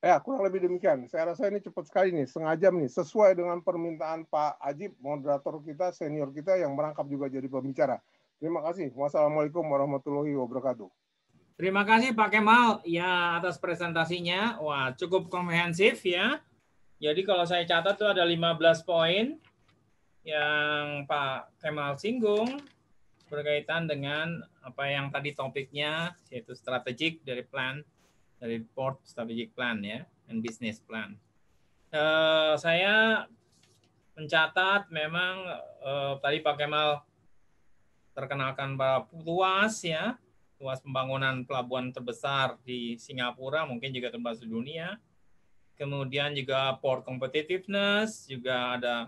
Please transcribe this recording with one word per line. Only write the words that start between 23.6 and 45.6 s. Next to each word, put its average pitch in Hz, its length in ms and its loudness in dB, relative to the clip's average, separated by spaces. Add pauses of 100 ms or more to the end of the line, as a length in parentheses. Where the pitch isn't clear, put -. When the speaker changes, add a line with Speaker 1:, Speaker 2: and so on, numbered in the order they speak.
Speaker 2:
dengan 151 560 -4 (160)
apa 131 240 -8
yang 139 240 0
tadi 143 240 -4
topiknya, 147 800 -4 (160)
yaitu 127 240 -12
strategic 127 720 -4
dari 127 160 -6
plan, 135 400 -6 (560)
dari 117 240 -6
port 131 400 -6
strategic 117 560 -8
plan 120 240 -2
ya, 107 240 -8 (240)
and 113 160 -4
business 110 320 -6
plan. 107 400 -10 (720)
Eh, 156 680 4
saya 202 680 4 (880)
mencatat 165 800 2
memang, 175 480 -2 (440)
eh, 139 360 -2
tadi 143 200 2
Pak 147 160 2
Kemal 147 440 0 (1120)
terkenalkan 135 640 -4
bahwa 131 320 2 (160)
Tuas 190 560 2
ya, 175 360 -4 (400)
Tuas 131 240 -8
pembangunan 131 640 -2
pelabuhan 127 480 -4
terbesar 131 720 -2
di 120 320 -6
Singapura, 131 720 -4
mungkin 131 240 -6
juga 123 160 -4
terbesar 117 320 -8
di 113 80 -12
dunia. 156 480 -8 (800)